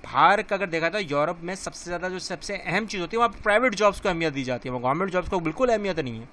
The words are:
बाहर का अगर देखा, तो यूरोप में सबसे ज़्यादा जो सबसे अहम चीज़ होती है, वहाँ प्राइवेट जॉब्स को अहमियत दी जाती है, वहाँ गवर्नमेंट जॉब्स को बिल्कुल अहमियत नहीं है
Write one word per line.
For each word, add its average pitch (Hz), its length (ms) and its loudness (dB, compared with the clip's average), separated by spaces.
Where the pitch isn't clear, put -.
बाहर 175 380 4
का 202 140 -2
अगर 190 100 -2
देखा, 165 220 -2
तो 190 100 -2
यूरोप 156 420 0
में 175 140 -8
सबसे - 300 -12
ज़्यादा 175 240 -6
जो 185 100 -6
सबसे 190 380 -8
अहम 185 300 -2
चीज़ 196 140 -6
होती 175 160 -4
है, - 20 2
वहाँ 233 240 2
प्राइवेट 220 320 4
जॉब्स 202 260 4
को 202 80 0
अहमियत 165 240 2
दी 135 120 -2
जाती 127 240 -4
है, 127 40 -4
वहाँ 123 100 -4
गवर्नमेंट 165 280 2
जॉब्स 180 180 0
को 190 120 0
बिल्कुल 165 280 -2
अहमियत 202 320 0
नहीं 117 200 -6
है 117 120 -16